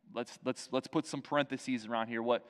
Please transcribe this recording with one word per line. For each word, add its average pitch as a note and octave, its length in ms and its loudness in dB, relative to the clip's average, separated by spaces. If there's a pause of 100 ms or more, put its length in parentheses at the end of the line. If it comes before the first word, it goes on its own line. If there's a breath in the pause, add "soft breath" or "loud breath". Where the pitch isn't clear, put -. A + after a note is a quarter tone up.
(160)
let's, A#2+ 280 -6
let's, - 280 -2
let's F3 160 2
put D#3 180 0
some C#3+ 160 -6
parentheses C3 640 0
around A2+ 220 0
here, A2+ 160 -2
what, A#2+ 260 4